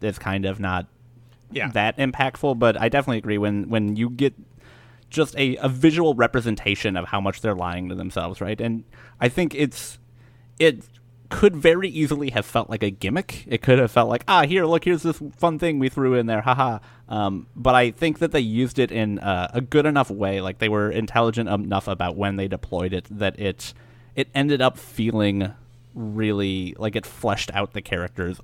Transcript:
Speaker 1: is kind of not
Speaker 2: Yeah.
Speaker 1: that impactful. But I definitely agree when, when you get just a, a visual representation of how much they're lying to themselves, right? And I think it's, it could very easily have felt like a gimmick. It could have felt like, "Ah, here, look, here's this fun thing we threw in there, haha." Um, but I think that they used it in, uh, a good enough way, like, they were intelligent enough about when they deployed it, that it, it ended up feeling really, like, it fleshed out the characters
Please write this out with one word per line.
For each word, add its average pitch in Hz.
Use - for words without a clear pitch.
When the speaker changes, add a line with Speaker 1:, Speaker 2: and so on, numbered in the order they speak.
Speaker 1:
is 104
kind 98
of 95
not 92
Speaker 2:
Yeah. 107
Speaker 1:
that 107
impactful. 131
But 117
I 113
definitely 131
agree 104
when, 101
when 107
you 117
get 127
just 156
a, 131
a 139
visual 151
representation 113
of 90
how 101
much 98
they're 90
lying 90
to 90
themselves, 90
right? 104
And 113
I 123
think 165
it's, -
it 156
could 202
very 165
easily 143
have 117
felt -
like 110
a 101
gimmick. 104
It 113
could 131
have 120
felt 117
like, 117
"Ah, 175
here, 180
look, 160
here's 175
this 165
fun 180
thing 160
we 131
threw 127
in 120
there, 110
haha." 123
Um, 101
but 127
I 123
think 156
that 165
they 156
used 123
it 123
in, 104
uh, 90
a 123
good 143
enough 143
way, 98
like, 95
they 113
were 104
intelligent 113
enough 98
about 90
when 101
they 98
deployed 92
it, 90
that 101
it, -
it 135
ended 139
up 131
feeling 104
really, 101
like, 107
it 110
fleshed -
out 101
the 101
characters 90